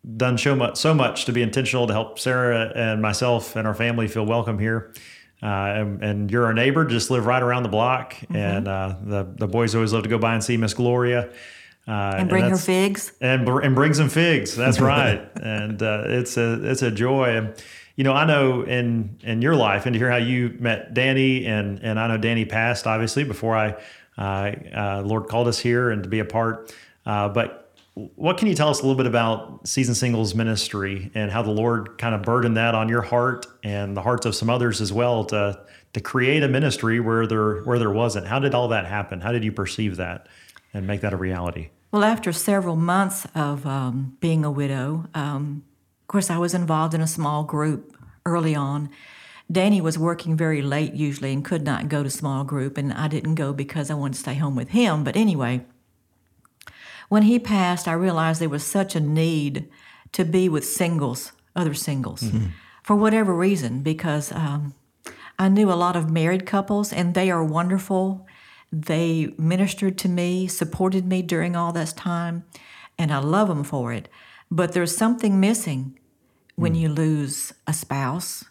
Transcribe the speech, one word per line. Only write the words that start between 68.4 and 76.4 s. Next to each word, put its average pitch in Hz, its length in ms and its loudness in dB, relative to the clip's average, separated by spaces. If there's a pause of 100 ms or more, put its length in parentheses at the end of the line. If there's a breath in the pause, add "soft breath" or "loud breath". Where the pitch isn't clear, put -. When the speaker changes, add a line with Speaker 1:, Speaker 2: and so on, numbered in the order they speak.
Speaker 2:
They 160 640 0
ministered 185 600 0
to 190 100 -2
me, 180 380 0
supported 185 600 -2
me 185 140 0
during 170 340 -2
all 170 180 -2
this 160 200 -4
time, 170 520 -4 (540 loud breath)
and 156 140 0
I 139 60 0
love 185 320 2
'em 143 140 -2
for 120 280 -4
it. - 160 -8 (420 loud breath)
But 175 220 0
there's 170 240 0
something 220 420 2
missing 165 600 0 (580)